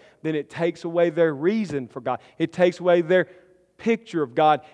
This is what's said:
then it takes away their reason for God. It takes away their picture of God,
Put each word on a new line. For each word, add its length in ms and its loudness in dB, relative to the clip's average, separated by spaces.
then 120 -4
it 160 -6
takes 320 -4
away 280 0
their 220 0
reason 540 -2
for 140 -16
God. 200 -6
It 160 -2
takes 280 2
away 220 2
their 260 2
picture 440 -2
of 120 -6
God, 260 4